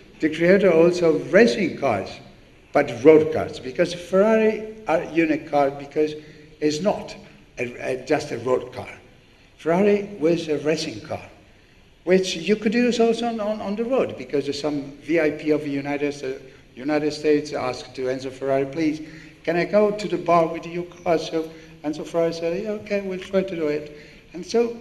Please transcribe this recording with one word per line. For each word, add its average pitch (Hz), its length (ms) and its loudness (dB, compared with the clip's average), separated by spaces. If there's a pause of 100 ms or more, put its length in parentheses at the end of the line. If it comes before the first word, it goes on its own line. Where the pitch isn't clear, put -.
(200)
the 156 140 0
creator 180 380 4
also 165 420 4
of 139 180 -4
racing 214 460 4
cars, 107 320 0 (640)
but 143 200 2 (120)
road 156 280 8
cars, 95 280 -6
because 170 340 -2
Ferrari 214 840 2 (100)
are 160 180 2
unique 156 460 0
car 143 200 2
because 151 420 -2 (480)
it's 151 200 0
not - 360 -2 (420)
a, 127 420 -6
a, - 40 -16
just 147 280 -2
a 123 80 -6
road 123 320 -2
car. 98 160 -12 (680)
Ferrari 202 600 0
was 160 300 0
a 147 100 -2
racing 135 420 -4
car, - 220 -10 (800)
which 185 340 2
you 175 200 0
could 214 180 0
use 240 260 2
also 233 280 2
on, 226 120 -4
on, 214 220 -4
on 196 140 -4
the 233 80 -4
road, 240 340 -2
because 139 420 -4
some 143 320 -4 (100)
V 160 180 0
I 151 100 2
P 151 200 -2
of 147 120 2
the 147 80 -6
United, 143 520 -4
uh, 135 160 -6 (360)
United 151 380 -2
States 147 400 0
asked 127 420 -6
to 131 120 -8
Enzo 131 240 -4
Ferrari, 135 360 0
"Please, 151 340 -2 (440)
can 165 120 0
I 170 80 2
go 208 280 4
to 196 160 -6
the 165 100 -2
bar 170 300 4
with 170 180 -10
your 170 180 -6
car?" - 320 -2
So 160 320 -4 (360)
Enzo 151 200 -6
Ferrari 165 280 0
said, 170 300 -4
"Yeah, 214 80 -6
okay, 208 320 -4
we'll 185 180 -6
try 190 220 0
to 185 140 -8
do 156 120 -2
it." 151 280 -6 (380)
And 180 100 -12
so 233 360 0